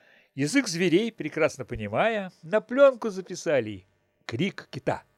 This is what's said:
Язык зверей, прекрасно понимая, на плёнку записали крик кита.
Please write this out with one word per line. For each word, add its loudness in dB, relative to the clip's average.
Язык 2
зверей, 2
прекрасно -2
понимая, -2
на 0
плёнку 4
записали -4
крик -4
кита. -6